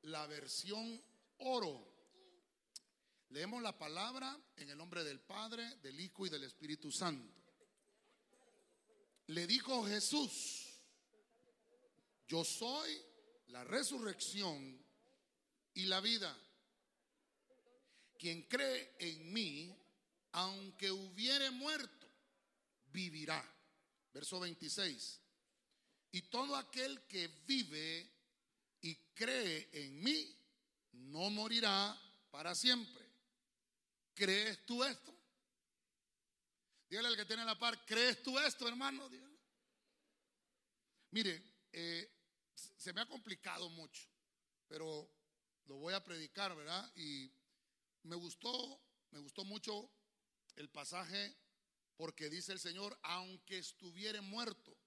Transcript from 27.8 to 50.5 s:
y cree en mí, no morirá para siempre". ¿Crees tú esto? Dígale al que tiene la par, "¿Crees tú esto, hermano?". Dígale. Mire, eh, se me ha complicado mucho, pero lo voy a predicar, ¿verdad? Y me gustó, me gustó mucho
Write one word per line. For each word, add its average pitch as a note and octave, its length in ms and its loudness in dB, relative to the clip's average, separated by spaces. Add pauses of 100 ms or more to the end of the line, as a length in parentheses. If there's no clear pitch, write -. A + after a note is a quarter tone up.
y E3 140 -2 (180)
cree A3 600 2
en C#3+ 280 -6
mí, D4 340 4 (580)
no C#3+ 360 0
morirá G#3 680 4 (360)
para D#3+ 240 -2
siempre". A#3+ 520 4 (1120)
¿Crees G3+ 460 4
tú A#3+ 180 2
esto? - 320 -2 (1700)
Dígale A3+ 180 0
al A#3 80 6
que G#3 80 0
tiene A3 220 -2
la A3 120 2
par, A#3 280 2
"¿Crees A#3 360 8
tú C4 160 2
esto, C#4 300 4
hermano?". C4+ 400 -2
Dígale. C4 320 -16 (1700)
Mire, F#3+ 600 -2
eh, E3+ 400 -4 (420)
se - 380 -10
me F3+ 80 -4
ha A#3 60 0
complicado F#3 640 -6
mucho, E3 400 -14 (580)
pero D#3 420 -6 (580)
lo C#3 80 -12
voy D#3 180 -4
a G3 100 0
predicar, F3+ 500 -4
¿verdad? E3 440 -6
Y C#3+ 340 -8 (720)
me E3 140 -8
gustó, A#3+ 640 -4 (300)
me D3 80 -14
gustó D3 260 -8
mucho G#3 440 -4 (680)